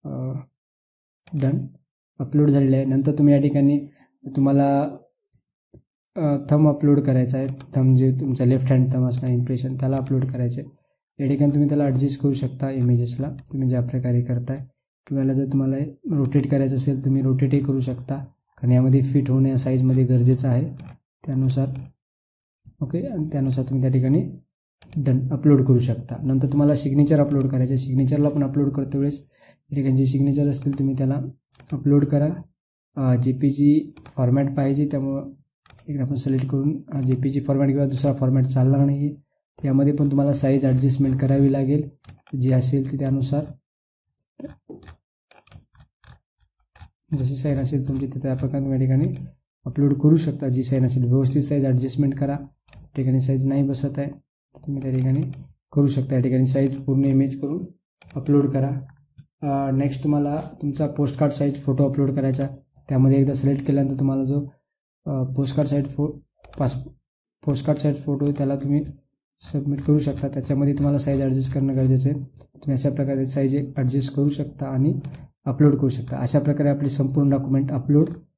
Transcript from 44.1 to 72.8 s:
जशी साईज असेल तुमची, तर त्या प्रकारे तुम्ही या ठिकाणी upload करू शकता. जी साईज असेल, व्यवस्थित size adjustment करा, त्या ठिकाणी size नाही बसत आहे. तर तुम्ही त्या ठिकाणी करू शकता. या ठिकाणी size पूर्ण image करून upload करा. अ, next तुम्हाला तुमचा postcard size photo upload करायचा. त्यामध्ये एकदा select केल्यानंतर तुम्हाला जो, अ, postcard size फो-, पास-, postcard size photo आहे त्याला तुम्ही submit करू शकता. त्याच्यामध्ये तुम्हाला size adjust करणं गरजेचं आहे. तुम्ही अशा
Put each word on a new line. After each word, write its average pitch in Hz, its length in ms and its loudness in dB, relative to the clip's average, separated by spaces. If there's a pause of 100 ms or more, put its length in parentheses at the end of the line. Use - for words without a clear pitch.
जशी 127 180 -2
साईज 139 240 -2
असेल 131 280 -4
तुमची, 135 200 -4
तर 131 140 -10
त्या 135 120 -4
प्रकारे 135 300 -4
तुम्ही 139 80 -2
या 131 80 0
ठिकाणी 131 460 0 (400)
upload 139 280 0
करू 151 240 4
शकता. 147 300 -2
जी 127 160 0
साईज 127 200 0
असेल, 123 200 0
व्यवस्थित 131 380 2
size 143 240 0
adjustment 131 500 0
करा, 139 200 -2
त्या - 600 -16
ठिकाणी 131 260 0
size 131 240 0
नाही 139 180 2
बसत 135 360 -4
आहे. 139 240 -8 (320)
तर - 120 -16
तुम्ही 139 140 -6
त्या 131 120 -4
ठिकाणी 131 280 0 (500)
करू 143 160 4
शकता. 135 280 -2
या 127 60 2
ठिकाणी 127 240 2
size 135 320 0
पूर्ण 139 280 0
image 135 360 0
करून 160 240 -6 (500)
upload 139 340 2
करा. 135 200 0 (720)
अ, 139 300 -2
next 135 320 -2
तुम्हाला 147 320 0 (260)
तुमचा 147 260 -2
postcard 143 460 0
size 143 220 -2
photo 139 340 0
upload 135 220 0
करायचा. 135 360 -2 (420)
त्यामध्ये 135 300 4
एकदा 135 140 2
select 135 340 0
केल्यानंतर 139 320 0
तुम्हाला 135 240 0
जो, 143 260 -2 (560)
अ, 135 180 -4
postcard 131 460 -2
size 143 160 0
फो-, 147 260 -4 (480)
पास-, 131 300 -4 (560)
postcard 147 340 -2
size 147 180 0
photo 143 280 -4
आहे 147 120 -2
त्याला 139 180 -2
तुम्ही 139 280 0 (720)
submit 143 280 -4
करू 147 180 2
शकता. 143 280 -4
त्याच्यामध्ये 139 460 -2
तुम्हाला 143 240 0
size 139 240 -2
adjust 131 320 0
करणं 135 220 0
गरजेचं 131 340 2
आहे. 151 100 -4 (200)
तुम्ही - 340 -8
अशा 135 160 0